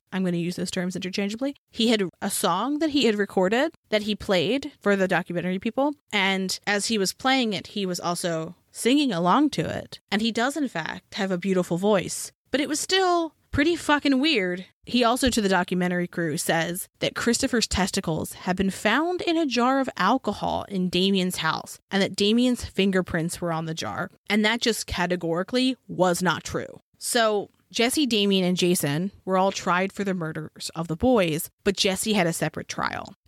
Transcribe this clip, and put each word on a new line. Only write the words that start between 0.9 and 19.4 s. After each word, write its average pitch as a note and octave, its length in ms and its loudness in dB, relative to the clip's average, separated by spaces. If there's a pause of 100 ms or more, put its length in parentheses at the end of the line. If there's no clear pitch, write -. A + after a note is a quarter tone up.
interchangeably, G3+ 600 -4 (140)
he A3+ 200 0
had G#3+ 140 2 (180)
a G3 100 -4
song G#3+ 480 0
that D#4+ 100 0
he C4+ 160 2
had A3 100 4
recorded G#3 560 2 (180)
that G#3+ 120 0
he G#3 140 -2
played G#3 680 0
for G3+ 140 4
the F#3+ 120 0
documentary F3+ 520 -2
people. C4+ 340 -2 (180)
And F#3+ 560 0
as G3+ 200 0
he A3+ 100 0
was F#3+ 160 0
playing C4 400 0
it, D#3+ 140 -6
he G3+ 180 -4
was F3+ 140 -4
also E3+ 560 -4 (160)
singing C4+ 420 2
along F#3 380 4
to - 100 -4
it. - 380 -8 (120)
And G#3 120 0
he A3+ 80 0
does, B3+ 260 0
in C#4+ 100 -2
fact, - 460 -8
have F#3+ 180 -2
a F3+ 60 0
beautiful F3+ 400 0
voice. G3+ 540 0 (180)
But C4+ 100 0
it D4 80 0
was D4+ 120 -2
still F4+ 560 2 (200)
pretty D#4 220 4
fucking C#4+ 420 2
weird. F#3+ 460 0 (180)
He A#3+ 220 2
also, B3+ 240 2
to A3+ 100 2
the G3+ 80 2
documentary F3+ 600 2
crew, E3 280 -2
says E3+ 540 -2 (100)
that - 160 -4
Christopher's A#3 520 0
testicles - 680 -2
have F#3 240 -4
been F#3+ 120 0
found D#4 520 0
in E4 160 0
a E4 80 2